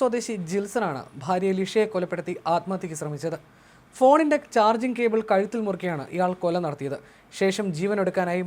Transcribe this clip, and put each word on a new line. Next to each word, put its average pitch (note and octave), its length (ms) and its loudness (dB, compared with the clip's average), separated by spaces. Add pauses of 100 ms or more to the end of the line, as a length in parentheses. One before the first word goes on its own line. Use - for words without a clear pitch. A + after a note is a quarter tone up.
സ്വദേശി A#3+ 340 0 (180)
ജിൽസനാണ് G3+ 500 -2 (220)
ഭാര്യ F#3 340 2
ലിഷയെ G3+ 340 2
കൊലപ്പെടുത്തി F3+ 420 -4 (200)
ആത്മഹത്യക്ക് F3 480 -4
ശ്രമിച്ചത്. D3+ 360 -6 (600)
ഫോണിന്റെ D4 400 6 (160)
ചാർജിംഗ് A3+ 440 4
കേബിൾ A3+ 220 2 (100)
കഴുത്തിൽ G#3 360 2
മുറുക്കിയാണ് F3 380 -4 (120)
ഇയാൾ F3+ 160 2 (100)
കൊല F3 220 0
നടത്തിയത്. C#3 340 -6 (400)
ശേഷം G3 280 0 (100)
ജീവനൊടുക്കാനായി F#3 720 0